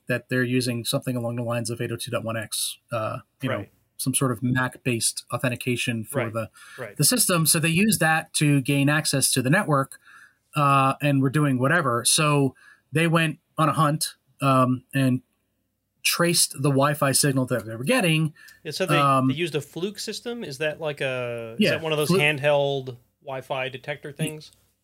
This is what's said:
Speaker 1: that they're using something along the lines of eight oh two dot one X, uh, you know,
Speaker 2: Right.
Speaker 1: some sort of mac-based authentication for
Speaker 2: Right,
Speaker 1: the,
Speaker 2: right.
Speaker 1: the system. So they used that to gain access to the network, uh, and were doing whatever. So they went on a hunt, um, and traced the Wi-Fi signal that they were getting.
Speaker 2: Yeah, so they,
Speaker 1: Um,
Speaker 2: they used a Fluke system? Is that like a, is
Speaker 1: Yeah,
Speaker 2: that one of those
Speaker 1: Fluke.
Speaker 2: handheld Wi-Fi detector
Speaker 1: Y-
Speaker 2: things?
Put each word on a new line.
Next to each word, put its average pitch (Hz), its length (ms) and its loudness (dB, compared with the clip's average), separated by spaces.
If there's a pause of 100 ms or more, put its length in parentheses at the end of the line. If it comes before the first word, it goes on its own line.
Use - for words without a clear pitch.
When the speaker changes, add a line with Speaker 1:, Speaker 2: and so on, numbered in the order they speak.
Speaker 1:
that 123 200 -4
they're 127 160 0
using 120 400 -2
something 135 320 -4
along 117 220 -4
the 123 60 -4
lines 117 260 -4
of 117 100 -8
eight 117 140 -4
oh - 20 -6
two 117 160 -10
dot 113 140 -4
one 113 100 -4
X, - 420 -8 (140)
uh, 117 280 -6 (220)
you 131 60 -6
know, 123 120 -4
Speaker 2:
Right. 104 120 -14 (240)
Speaker 1:
some 131 200 -4
sort 131 160 0
of 113 120 -6
mac-based 123 880 -2
authentication 120 720 -4
for 127 200 -4
Speaker 2:
Right, 110 100 -6
Speaker 1:
the, 113 160 -6 (280)
Speaker 2:
right. 107 200 -14
Speaker 1:
the 151 80 2
system. 180 400 2
So 156 140 2
they 165 100 0
used 185 320 2
that 160 320 0
to 143 280 4
gain 139 280 2
access 151 420 0
to 131 100 0
the 123 100 0
network, 151 480 0 (560)
uh, 135 460 4
and 139 200 4
were 135 80 2
doing 143 280 2
whatever. 131 460 2
So 147 520 2 (360)
they 160 160 2
went 160 300 2 (200)
on 156 120 4
a 127 40 -2
hunt, 156 420 0 (260)
um, 131 420 4 (100)
and 131 280 2 (800)
traced - 520 0
the 139 160 0
Wi-Fi 139 440 2
signal 131 320 2
that 117 200 -4
they 113 120 -10
were 123 80 -8
getting. 160 480 2 (320)
Speaker 2:
Yeah, 156 60 -8
so - 140 -2
they, 147 120 2
Speaker 1:
Um, 135 320 4
Speaker 2:
they 131 60 0
used 160 200 -4
a 147 60 0
Fluke - 380 -8
system? 233 440 -10
Is 143 140 -10
that 151 240 -4
like 151 180 -6
a, 120 540 -6
is 151 80 -2
Speaker 1:
Yeah, 214 100 4
Speaker 2:
that 151 100 -2
one 156 120 -2
of 147 40 0
those 147 120 0
Speaker 1:
Fluke. 170 100 4
Speaker 2:
handheld 139 800 0 (240)
Wi-Fi 131 480 -8
detector 143 400 -12
Speaker 1:
Y- 139 40 -16
Speaker 2:
things? 156 380 -8 (320)